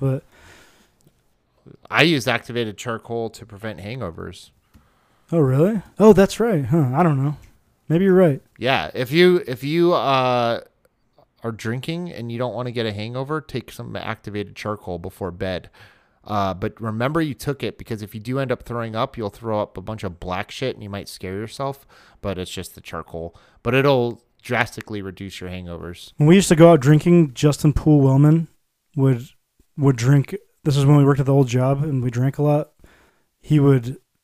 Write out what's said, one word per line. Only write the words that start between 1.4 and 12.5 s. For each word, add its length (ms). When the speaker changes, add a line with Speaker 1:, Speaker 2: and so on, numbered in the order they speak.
Speaker 2:
I 140
use 240
activated 500
charcoal 540
to 160
prevent 320
hangovers. 720
Speaker 1:
Oh, 80
really? 420
Oh, 140
that's 260
right. 280
Huh, 280
I 80
don't 180
know. 160
Maybe 160
you're 100
right. 260
Speaker 2:
Yeah, 360
if 160
you, 380
if 160
you, 280
uh, 680
are 80
drinking 640
and 180
you 80
don't 160